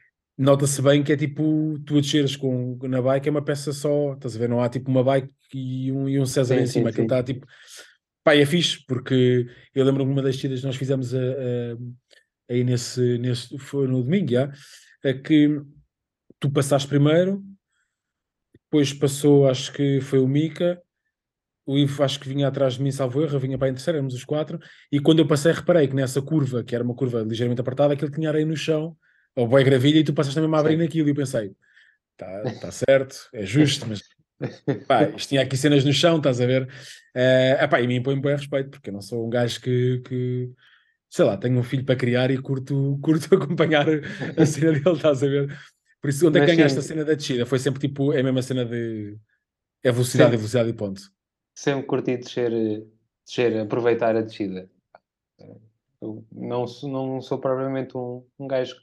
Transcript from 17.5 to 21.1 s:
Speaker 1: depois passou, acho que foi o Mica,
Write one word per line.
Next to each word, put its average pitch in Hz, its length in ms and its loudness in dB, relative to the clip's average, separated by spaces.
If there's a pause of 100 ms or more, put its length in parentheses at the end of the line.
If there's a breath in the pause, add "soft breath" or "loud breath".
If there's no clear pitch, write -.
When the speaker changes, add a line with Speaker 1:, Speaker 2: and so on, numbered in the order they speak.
Speaker 1:
depois 143 220 2
passou, 143 560 4
acho 127 240 -4
que 139 260 0
foi 135 200 0
o 131 80 4
Mica, 160 520 -2 (840)